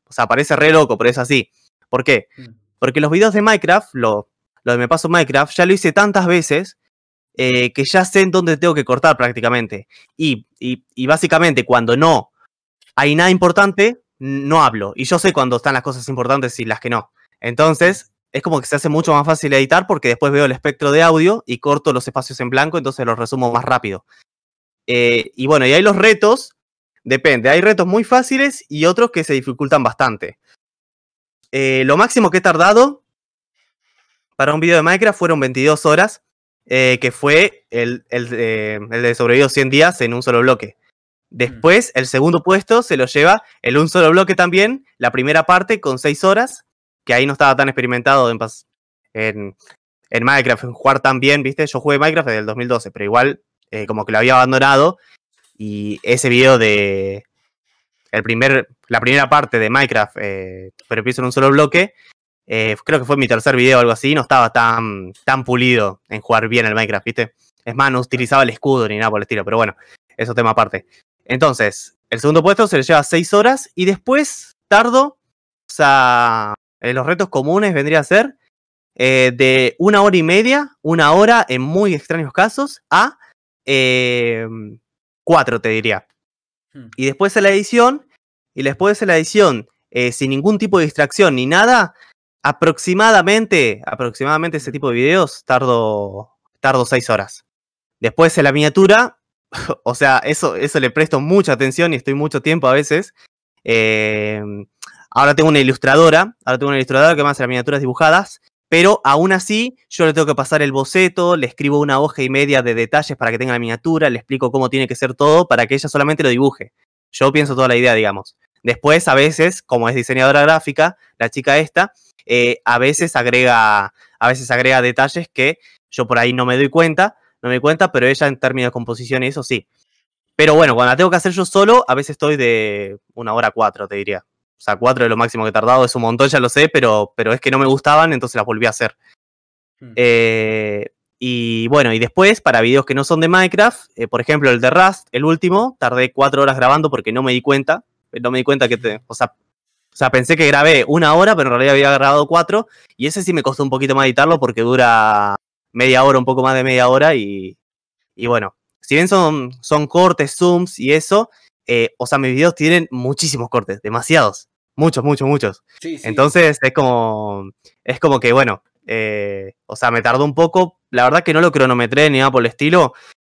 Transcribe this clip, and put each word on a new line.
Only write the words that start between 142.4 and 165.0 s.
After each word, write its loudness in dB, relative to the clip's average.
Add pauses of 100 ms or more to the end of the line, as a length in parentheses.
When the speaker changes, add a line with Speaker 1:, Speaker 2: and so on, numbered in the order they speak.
Speaker 1:
para 2
videos 2
que -6
no -2
son -2
de 0
Minecraft, 0
eh, -8
por -4
ejemplo, 0
el 2
de 4
Rust, 2
el -4
último, 0
tardé 0
cuatro 0
horas 2
grabando 2
porque -6
no -2
me 0
di -2
cuenta, -2 (380)
no -4
me -2
di -2
cuenta 0
que -2
te, -6
o -18
sea, -4 (580)
o -20
sea, -2
pensé 0
que 4
grabé 4
una 2
hora, 4
pero 0
en 0
realidad 2
había 4
grabado 2
cuatro, 0 (280)
y -6
ese -6
sí -2
me -2
costó -2
un -4
poquito -2
más 2
editarlo 2
porque -2
dura 2 (380)
media 4
hora, 4
un -4
poco -2
más 0
de 0
media 2
hora, 4
y, -8 (580)
y -8
bueno, -2 (260)
si -4
bien 2
son, 0 (100)
son -2
cortes, 0
zooms 0
y 0
eso, 0 (380)
eh, 0
o -8
sea, -2
mis -2
videos 2
tienen 0
muchísimos -6
cortes, -4
demasiados, -2 (280)
muchos, 0